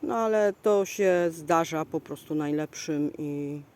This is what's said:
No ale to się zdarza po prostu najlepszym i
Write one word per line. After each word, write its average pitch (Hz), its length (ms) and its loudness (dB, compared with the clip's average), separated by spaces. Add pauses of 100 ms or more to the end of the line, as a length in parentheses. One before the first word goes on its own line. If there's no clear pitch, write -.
No 269 140 -2
ale 220 360 2 (100)
to 202 220 4
się 190 280 2 (180)
zdarza 165 540 0
po 156 160 -4
prostu - 340 -10
najlepszym 151 840 -2
i 143 440 -6 (140)